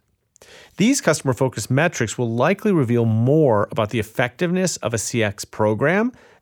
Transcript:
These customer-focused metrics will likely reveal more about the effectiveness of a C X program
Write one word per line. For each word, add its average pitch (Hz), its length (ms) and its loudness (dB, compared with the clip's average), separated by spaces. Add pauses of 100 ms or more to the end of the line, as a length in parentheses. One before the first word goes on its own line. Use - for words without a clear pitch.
(760)
These 240 240 2
customer-focused 131 680 -2
metrics 135 480 -2
will 123 120 -2
likely 160 420 0
reveal 117 340 2
more 117 640 2
about 107 200 -2
the 120 100 -2
effectiveness 170 760 -2
of 127 140 -6
a 120 60 -4
C 113 240 -4
X 104 220 -4
program 143 680 0 (280)